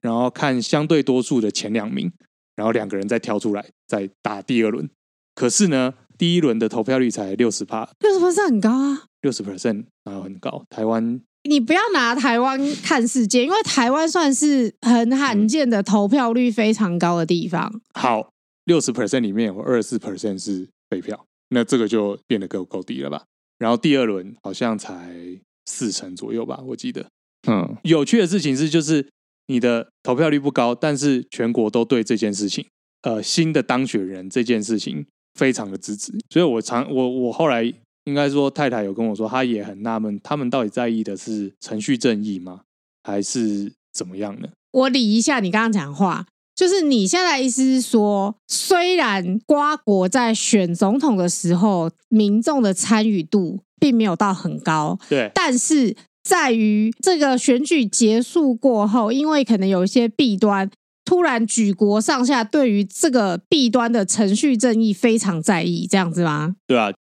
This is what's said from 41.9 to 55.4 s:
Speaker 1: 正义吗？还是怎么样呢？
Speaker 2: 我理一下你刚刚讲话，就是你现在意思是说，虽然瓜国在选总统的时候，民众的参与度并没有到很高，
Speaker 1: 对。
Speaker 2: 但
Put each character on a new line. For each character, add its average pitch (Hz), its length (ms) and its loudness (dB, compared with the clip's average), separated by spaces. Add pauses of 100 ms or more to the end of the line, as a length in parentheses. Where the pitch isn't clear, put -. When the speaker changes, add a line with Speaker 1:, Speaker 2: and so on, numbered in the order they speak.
Speaker 1:
正 113 240 0
义 104 160 -6
吗？ 90 220 -16 (420)
还 101 180 -4
是 104 520 -4 (200)
怎 104 140 -8
么 90 120 -14
样 101 220 -10
呢？ - 80 -14 (240)
Speaker 2:
我 262 160 2
理 247 260 2
一 226 60 4
下 262 200 0
你 190 100 -2
刚 214 100 0
刚 226 120 0
讲 143 220 -4
话， 175 320 -2 (280)
就 370 140 2
是 370 140 2
你 262 240 2
现 339 140 2
在 320 200 2
意 262 100 0
思 247 120 0
是 262 180 4
说， 208 560 0 (100)
虽 359 480 0
然 202 500 0
瓜 294 320 2
国 190 320 2
在 233 240 2
选 190 400 2
总 202 260 2
统 262 180 2
的 175 120 2
时 170 260 0
候， 175 360 2 (180)
民 208 320 4
众 277 220 2
的 202 100 4
参 214 360 2
与 190 160 0
度 190 360 0 (200)
并 285 120 4
没 226 120 4
有 185 100 2
到 196 180 2
很 156 280 -4
高， 156 360 0 (120)
Speaker 1:
对。 123 260 0
Speaker 2:
但 311 240 2